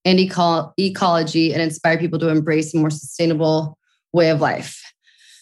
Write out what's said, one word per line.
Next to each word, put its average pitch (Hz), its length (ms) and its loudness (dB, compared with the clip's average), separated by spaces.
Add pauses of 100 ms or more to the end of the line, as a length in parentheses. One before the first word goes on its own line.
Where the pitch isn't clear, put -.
and 185 160 4
eco-, 170 580 0
ecology 170 760 0
and 165 80 0
inspire 160 340 0
people 165 220 -2
to 165 100 0
embrace 156 460 0
a - 20 -2
more 156 140 2
sustainable 156 880 -2 (340)
way 165 160 4
of 156 140 0
life. - 380 -4 (600)